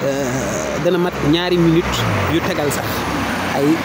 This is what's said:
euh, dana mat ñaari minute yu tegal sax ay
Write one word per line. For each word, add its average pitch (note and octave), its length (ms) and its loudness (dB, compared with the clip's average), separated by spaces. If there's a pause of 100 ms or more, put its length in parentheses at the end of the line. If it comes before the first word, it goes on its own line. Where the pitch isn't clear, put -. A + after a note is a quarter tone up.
euh, C3+ 800 -2
dana F3 140 2
mat F3 160 0 (180)
ñaari F3 260 2
minute E3 400 4 (360)
yu E3 60 2 (100)
tegal D3+ 220 0
sax - 140 -4 (720)
ay C#3+ 120 2 (180)